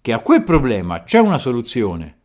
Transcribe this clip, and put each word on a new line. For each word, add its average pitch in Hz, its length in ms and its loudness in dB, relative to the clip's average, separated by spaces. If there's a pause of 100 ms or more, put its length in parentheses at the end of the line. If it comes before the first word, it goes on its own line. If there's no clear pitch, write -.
che 117 100 -6
a 113 80 -2
quel 320 240 2
problema 104 600 0
c'è 220 160 2
una 202 180 2
soluzione 107 880 -4